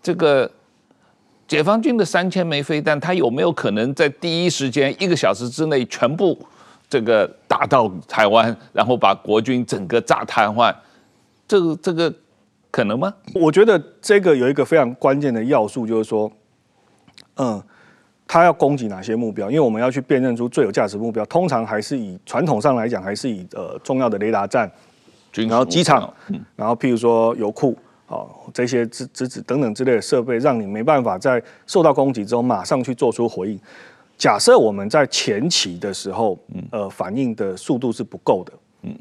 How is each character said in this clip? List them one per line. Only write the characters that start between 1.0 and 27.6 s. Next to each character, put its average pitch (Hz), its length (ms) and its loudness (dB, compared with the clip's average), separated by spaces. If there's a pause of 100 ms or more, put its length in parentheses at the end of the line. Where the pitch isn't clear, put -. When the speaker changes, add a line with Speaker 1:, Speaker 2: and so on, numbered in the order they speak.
Speaker 1:
解 151 160 0
放 208 180 2
军 240 160 0
的 208 80 2
三 180 260 0
千 175 160 -2
枚 147 160 -2
飞 151 180 -2
弹， 147 180 0
它 170 160 -2
有 135 160 2
没 131 120 -4
有 170 100 2
可 - 200 -2
能 117 220 -2
在 156 140 2
第 170 360 -4
一 175 60 2
时 139 180 -4
间 139 300 0
一 196 80 -2
个 175 80 2
小 101 180 2
时 117 160 -6
之 156 180 -4
内 135 200 0
全 147 300 -2
部 190 200 0 (520)
这 135 140 0
个 107 240 2 (200)
打 - 200 -2
到 - 240 2 (180)
台 110 180 2
湾， 110 300 4 (160)
然 110 120 2
后 123 120 2
把 98 180 2
国 107 260 0
军 123 240 -2
整 101 220 -6
个 117 140 0
炸 - 240 0
瘫 110 240 2
痪？ 110 260 2 (720)
这 202 140 2
个， 160 160 -2
这 - 160 -4
个 165 200 0 (600)
可 117 120 0
能 104 140 -2
吗？ 190 160 -4 (200)
Speaker 2:
我 165 160 4
觉 190 140 6
得 202 160 4 (200)
这 202 200 4
个 175 160 4
有 123 120 2
一 143 40 2
个 139 120 0
非 165 120 2
常 127 200 4
关 139 220 2
键 143 140 -2
的 110 120 -2
要 120 240 2
素， 113 180 -6
就 110 160 0
是 110 60 -6
说， 107 220 -2 (1080)
嗯， 113 260 -4 (640)
他 165 160 4
要 175 100 6
攻 143 240 2
击 120 120 -4
哪 95 120 -8
些 113 140 -4
目 117 160 -2
标？ 101 180 -6
因 127 60 -4
为 156 60 2
我 127 100 4
们 110 100 -2
要 123 80 2
去 131 120 -4
辨 127 200 0
认 127 140 0
出 120 140 -4
最 135 160 0
有 101 80 -2
价 110 160 0
值 101 100 -10
目 113 140 -6
标， 107 140 -4
通 180 220 0
常 120 160 -2
还 107 160 -4
是 139 160 -6
以， 98 300 -8
传 135 180 -2
统 131 160 0
上 139 140 2
来 113 140 -2
讲， 110 120 -4
还 98 140 -6
是 - 160 -6
以， 92 220 -8
呃， 87 320 -10
重 131 160 -2
要 127 80 2
的 104 100 -2
雷 107 140 -2
达 101 140 0
站， 107 220 -2 (600)
Speaker 1:
军 113 140 -4
事 113 60 -2
Speaker 2:
然 113 60 2
后 127 80 4
机 147 200 0
场， 135 160 4
Speaker 1:
目 - 60 -8
标， - 80 -16 (160)
嗯。 - 140 -8 (120)
Speaker 2:
然 107 100 -6
后 117 80 0
譬 127 160 -2
如 120 60 2
说 113 400 2
油 107 160 -2
库， - 260 -2 (300)